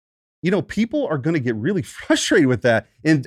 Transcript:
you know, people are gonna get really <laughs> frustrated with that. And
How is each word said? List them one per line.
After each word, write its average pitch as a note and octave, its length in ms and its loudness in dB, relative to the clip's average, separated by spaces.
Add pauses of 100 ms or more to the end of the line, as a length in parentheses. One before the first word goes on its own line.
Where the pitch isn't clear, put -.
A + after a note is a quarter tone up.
(440)
you F3+ 80 0
know, G3 100 0
people A#3 460 -2
are D#3 100 -4
gonna D3+ 220 -2
get A#2+ 160 -2
really D3 260 -2
<laughs> - 0 -
frustrated G#3+ 680 0
with B2 140 0
that. A2+ 240 2 (180)
And D3+ 240 2